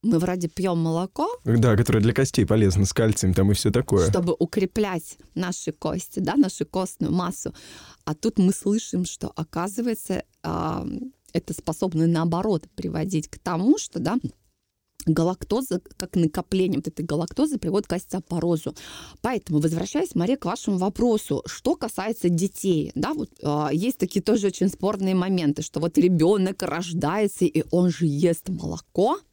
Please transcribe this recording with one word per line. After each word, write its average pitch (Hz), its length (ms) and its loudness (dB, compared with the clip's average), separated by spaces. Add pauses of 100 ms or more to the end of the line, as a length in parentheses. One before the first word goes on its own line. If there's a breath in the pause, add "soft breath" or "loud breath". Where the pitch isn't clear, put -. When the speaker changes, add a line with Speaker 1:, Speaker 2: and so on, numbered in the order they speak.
Speaker 1:
мы 190 180 4
вроде 180 280 -2
пьём 180 300 -2
молоко, 170 500 -2 (160)
Speaker 2:
Да, 117 320 4
которое 110 240 2
для 113 140 2
костей 135 320 2
полезно, 98 380 4
с - 80 -2
кальцием 101 420 2
там 98 160 4
и 101 40 4
всё 101 180 0
такое. 98 360 2
Speaker 1:
чтобы 175 300 0
укреплять 190 800 -2 (160)
наши 175 380 -6
кости, - 480 -6
да, 190 160 0
нашу 190 280 2
костную - 480 -4
массу. 180 400 -4 (520 loud breath)
А 156 100 -2
тут - 240 0
мы 190 140 6
слышим, 202 520 -2
что, - 300 -8
оказывается, 190 880 -4 (220)
а, 165 420 -4 (460)
это - 220 -4
способно, 165 520 0
наоборот, 170 680 2
приводить 160 520 -4
к - 100 -18
тому, 190 400 2
что, - 200 -8
да, 180 180 -2 (920)
галактоза, 180 760 0 (160)
как - 200 -8
накопление 180 640 0
вот - 100 -6
этой 110 160 -8
галактозы 220 540 -2
приводит 190 300 -2
к - 40 -2
остеопорозу. 170 840 -4 (480 loud breath)
Поэтому, 214 380 -2
возвращаясь, 165 540 -2
Мария, 196 220 2
к - 80 -14
вашему 190 340 -2
вопросу, 214 680 0
что - 280 -2
касается 214 540 -2
детей, 175 680 0
да, 220 180 -2
вот, - 180 -6 (120)
а, 147 300 0
есть 190 260 -2
такие 196 240 0
тоже 208 260 2
очень 180 200 0
спорные 190 480 0
моменты, 175 460 0
что - 180 -6
вот 170 180 2
ребёнок 185 640 4
рождается, 175 840 -2
и 160 280 2
он 180 180 4
же 165 160 -2
ест 160 440 2
молоко. 175 680 -2 (140)